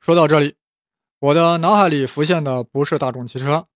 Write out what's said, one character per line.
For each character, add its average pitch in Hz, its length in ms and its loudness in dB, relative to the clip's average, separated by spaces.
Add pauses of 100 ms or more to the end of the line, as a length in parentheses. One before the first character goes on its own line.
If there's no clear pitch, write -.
说 165 160 0
到 165 100 4
这 151 140 2
里， 143 160 -4 (640)
我 143 140 2
的 170 240 2
脑 190 180 2
海 196 120 4
里 147 160 0
浮 143 200 -4
现 165 180 -2
的 127 220 -4
不 139 200 -4
是 147 140 -4
大 131 140 -4
众 123 120 -12
汽 120 140 -12
车 143 380 -4